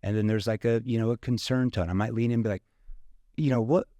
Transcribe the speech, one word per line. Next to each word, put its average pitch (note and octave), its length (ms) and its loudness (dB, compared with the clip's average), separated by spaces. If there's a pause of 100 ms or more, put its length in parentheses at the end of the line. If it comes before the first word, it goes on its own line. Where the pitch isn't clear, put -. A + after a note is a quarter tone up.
And G2+ 120 -2
then G#2+ 120 2
there's, G#2+ 200 0
like, A2 180 -2
a, A#2 200 2
you A#2 140 0
know, A2+ 120 2
a A#2+ 60 0
concern B2+ 540 0
tone. E2+ 180 -2
I F2+ 40 -2
might G#2+ 200 0
lean A#2 180 0
in A#2+ 40 0
and A#2+ 80 2
be A2 60 0
like, G2 140 -4 (720)
You D3+ 140 0
know, B2 120 2
what, C3 260 2 (120)